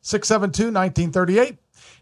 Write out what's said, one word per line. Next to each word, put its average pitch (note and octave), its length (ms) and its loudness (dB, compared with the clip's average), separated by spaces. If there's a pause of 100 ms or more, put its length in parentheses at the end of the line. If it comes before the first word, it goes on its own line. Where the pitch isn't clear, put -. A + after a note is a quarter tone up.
six G3+ 260 -4
seven G3+ 240 2
two, A3+ 200 0
nineteen F3+ 400 0
thirty-eight. F#3+ 460 2 (440)